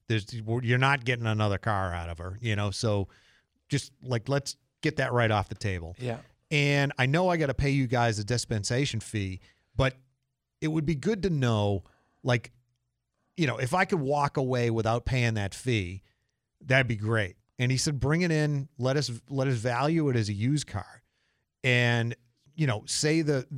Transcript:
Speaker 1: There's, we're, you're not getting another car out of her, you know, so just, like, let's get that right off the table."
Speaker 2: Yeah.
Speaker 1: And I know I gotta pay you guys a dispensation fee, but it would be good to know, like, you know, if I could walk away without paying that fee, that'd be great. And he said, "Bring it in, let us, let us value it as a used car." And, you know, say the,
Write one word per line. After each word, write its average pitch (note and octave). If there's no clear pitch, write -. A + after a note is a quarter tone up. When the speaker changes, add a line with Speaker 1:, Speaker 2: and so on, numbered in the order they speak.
Speaker 1:
There's, A2
we're, A#2
you're A#2+
not C3+
getting A#2
another G#2+
car F#2+
out E2+
of E2
her, F#2
you A2+
know, G#2
so G2+
just, -
like, A#2+
let's C#3
get D3+
that C3
right A#2
off G#2
the G2+
table." F2+
Speaker 2:
Yeah. B2
Speaker 1:
And C#3+
I B2+
know E3+
I F3
gotta C#3
pay C#3
you C3+
guys A#2
a G#2
dispensation A#2
fee, F#2+
but C3
it D#3
would D#3
be E3
good F3
to G3
know, G#2+
like, B2
you D#3+
know, A#2
if B2+
I F#3
could F#3
walk C#3+
away B2+
without A2+
paying A#2+
that G2+
fee, F#2+
that'd C3
be A#2
great. G#2+
And B2+
he C3
said, D3
"Bring D3
it F3+
in, D3
let C3
us, C#3
let C3+
us C3
value C#3
it B2
as G#2+
a G#2+
used B2+
car." -
And, A#2+
you D#3
know, G#2+
say D#3
the, C#3+